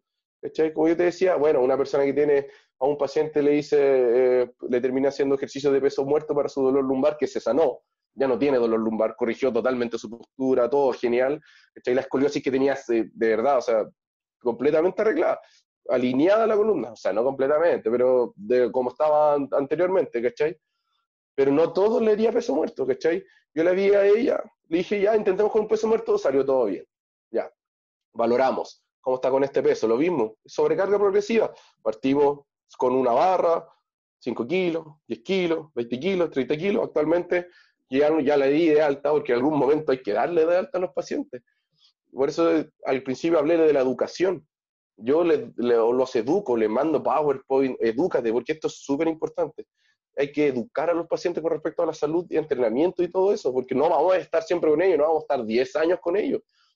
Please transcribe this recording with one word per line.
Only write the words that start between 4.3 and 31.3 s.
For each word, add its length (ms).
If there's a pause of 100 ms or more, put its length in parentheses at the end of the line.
le 120
termina 280
haciendo 260
ejercicio 380
de 80
peso 240
muerto 300
para 140
su 140
dolor 220
lumbar, 320
que 100
se 140
sanó, 400 (340)
ya 140
no 100
tiene 200
dolor 220
lumbar, 360
corrigió 360
totalmente 460
su 120
postura, 580
todo 240
genial, 480 (340)
¿cachai? 200
La 80
escoliosis 400
que 80
tenía, 240
eh, 380
de 160
verdad, 300
o 40
sea, 220 (540)
completamente 640
arreglada, 380 (480)
alineada 580
la 100
columna, 360
o 40
sea, 160
no 120
completamente, 640
pero 460
de 360
como 180
estaba 440
an-, 180
anteriormente, 680
¿cachai? 340 (800)
Pero 180
no 200
todo 280
le 120
haría 200
peso 220
muerto, 320
¿cachai? 380 (300)
Yo 80
la 100
vi 220
a 120
ella, 360 (260)
le 100
dije, 220
"Ya, 160
intentemos 360
con 100
un 60
peso 180
muerto", 320
salió 260
todo 220
bien. 180 (460)
Ya, 200 (640)
valoramos 720 (180)
cómo 160
está 140
con 140
este 180
peso, 240
lo 100
mismo, 480
sobrecarga 540
progresiva. 540 (300)